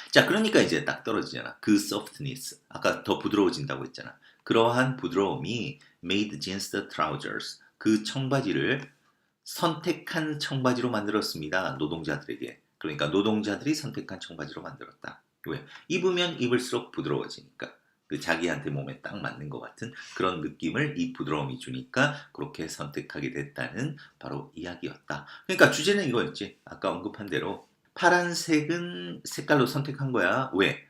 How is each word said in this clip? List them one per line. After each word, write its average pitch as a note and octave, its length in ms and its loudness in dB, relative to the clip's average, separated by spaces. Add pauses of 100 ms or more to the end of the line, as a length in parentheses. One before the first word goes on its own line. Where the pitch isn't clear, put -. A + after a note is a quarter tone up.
자, - 160 8
그러니까 G3+ 340 4
이제 E2 260 4
딱 - 180 -4
떨어지잖아. C#2+ 560 -4
그 G#2+ 160 4
softness, - 920 -4
아까 - 360 0
더 G2 160 2
부드러워진다고 D#2 680 2
했잖아. - 320 -14 (260)
그러한 A#2+ 540 4
부드러움이 F2 800 0 (260)
made G2 360 0
jeans F#2+ 320 -6
the G2 160 -2
trousers, C#2+ 720 -4 (180)
그 G#2+ 260 4
청바지를 C3 880 0 (520)
선택한 D#3 960 -2
청바지로 B2+ 500 2
만들었습니다. F#2 840 0
노동자들에게. C#2+ 840 -6 (200)
그러니까 D2+ 300 -2
노동자들이 G#2 680 2
선택한 G2+ 440 -8
청바지로 D#2 440 -10
만들었다. - 580 -14 (240)
왜? D2 180 -6 (260)
입으면 F3 520 0
입을수록 A#2+ 500 0
부드러워지니까. - 800 -4 (400)
그 D2+ 80 -2
자기한테 D#2+ 520 0
몸에 C#2 280 -6
딱 G2+ 220 -10
맞는 C#2+ 280 -8
것 A#1+ 120 -8
같은 A2 320 -12 (240)
그런 F2+ 240 0
느낌을 E2 560 -2
이 E2+ 160 -2
부드러움이 D2 460 -4
주니까 F2+ 760 0
그렇게 D#2 340 -8
선택하게 - 640 -6
됐다는 D2 640 -6 (240)
바로 C#2 340 -8
이야기였다. - 720 -8 (220)
그러니까 F#3 240 8
주제는 F3 380 2
이거였지. - 560 -2
아까 - 260 -2
언급한 G2 360 -6
대로 F2 420 -4 (240)
파란색은 F3 1300 2
색깔로 D3 420 4
선택한 C#3 460 -2
거야. A2+ 420 2
왜? F#2 360 4